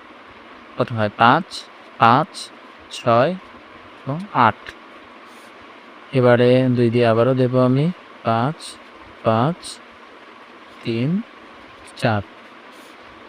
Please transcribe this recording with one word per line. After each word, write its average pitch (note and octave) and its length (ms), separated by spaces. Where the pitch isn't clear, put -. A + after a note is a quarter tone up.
কত B2 140
হয়? G#2+ 240
পাঁচ, A#2+ 280
পাঁচ, B2+ 300
ছয় B2 400
এবং C#3 200
আট। A#2 280
এবারে B2 560
দুই A#2+ 220
দিয়ে A#2+ 160
আবারও A#2 280
দেব B2+ 240
আমি। C3 340
পাঁচ, A#2 320
পাঁচ, A#2 580
তিন, A#2+ 240
চার। G#2+ 220